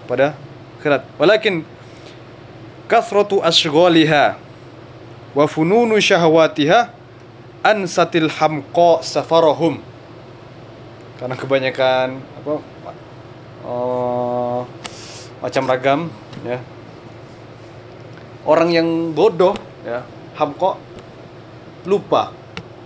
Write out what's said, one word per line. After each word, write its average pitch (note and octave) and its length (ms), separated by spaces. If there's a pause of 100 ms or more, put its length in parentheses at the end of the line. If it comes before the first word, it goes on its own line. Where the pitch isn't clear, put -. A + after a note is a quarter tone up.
pada C3+ 320 (400)
akhirat. C#3+ 240 (160)
Walakin F#3+ 480 (1200)
kasratu G3+ 560
ashghaliha D#3+ 960 (960)
wa C#3+ 160
fununu G#3+ 480
syahawatiha E3 960 (720)
ansatil F3 640
hamqa D#3+ 720
safarahum. D#3 800 (1400)
Karena B2+ 160
kebanyakan, C3 880
apa, - 320 (1120)
eh, B2 960 (800)
macam C3 240
ragam, C3 340 (460)
ya. B2 160 (1800)
Orang E3 240
yang E3 400
bodoh, E3+ 480 (240)
ya, A#2+ 240 (320)
hamqa, D3+ 400 (1120)
lupa. D3+ 480 (480)